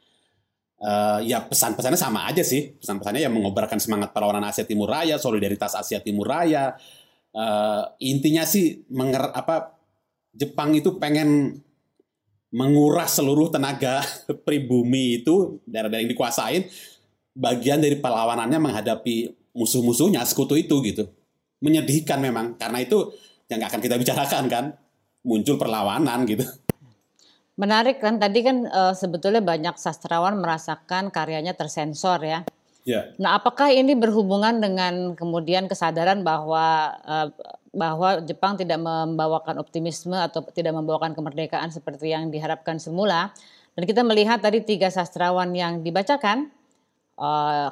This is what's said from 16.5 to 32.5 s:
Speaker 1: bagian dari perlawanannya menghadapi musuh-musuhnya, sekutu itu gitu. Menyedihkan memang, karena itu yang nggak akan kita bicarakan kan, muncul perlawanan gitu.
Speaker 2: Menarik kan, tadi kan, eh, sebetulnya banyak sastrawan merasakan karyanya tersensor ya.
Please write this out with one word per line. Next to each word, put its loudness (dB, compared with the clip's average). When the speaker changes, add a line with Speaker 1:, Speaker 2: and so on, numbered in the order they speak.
Speaker 1:
bagian 0
dari 2
perlawanannya 0
menghadapi 0
musuh-musuhnya, 2
sekutu 2
itu 2
gitu. -4
Menyedihkan 2
memang, -2
karena -4
itu 0
yang -4
nggak -4
akan -4
kita 0
bicarakan 0
kan, 0
muncul 2
perlawanan 0
gitu. 0
Speaker 2:
Menarik 2
kan, 2
tadi 2
kan, 2
eh, 2
sebetulnya 0
banyak -2
sastrawan -2
merasakan -4
karyanya -4
tersensor -2
ya. -4